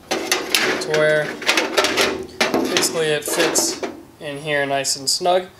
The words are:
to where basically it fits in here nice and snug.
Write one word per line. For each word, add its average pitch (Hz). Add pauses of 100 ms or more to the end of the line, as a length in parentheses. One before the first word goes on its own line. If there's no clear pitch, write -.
(100)
to - (100)
where 151 (1500)
basically 170
it 151
fits - (380)
in 143
here 147
nice 139
and 135
snug. 180 (140)